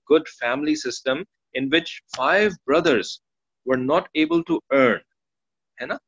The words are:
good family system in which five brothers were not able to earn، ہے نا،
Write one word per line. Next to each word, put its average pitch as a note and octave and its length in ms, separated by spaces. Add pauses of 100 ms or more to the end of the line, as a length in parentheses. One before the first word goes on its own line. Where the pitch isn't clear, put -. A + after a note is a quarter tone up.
(120)
good D#3 100 (220)
family C#3 280
system C3 440 (440)
in C3+ 60
which D#3+ 540
five F#3 280
brothers D3 600 (640)
were B2+ 220
not F3+ 100 (160)
able D#3+ 240 (100)
to C#3 320
earn، G#2+ 160 (800)
ہے B2 60
نا، F#3 80 (140)